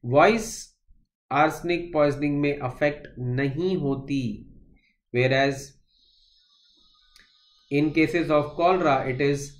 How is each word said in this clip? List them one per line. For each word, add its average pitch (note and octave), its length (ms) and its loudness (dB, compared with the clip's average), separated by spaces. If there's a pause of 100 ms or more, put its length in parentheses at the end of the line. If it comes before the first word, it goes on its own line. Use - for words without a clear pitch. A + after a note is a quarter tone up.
Voice F3+ 680 2 (580)
arsenic D#3 600 0
poisoning D3 480 0
में C#3+ 180 0
अफेक्ट C#3+ 500 -4 (100)
नहीं C#3 580 -2
होती, C#3 460 -4 (920)
whereas C3+ 580 0 (2000)
in D3 220 0
cases D#3 380 0
of D3 240 0
cholera E3 540 2
it B2+ 120 -4
is C#3+ 400 -2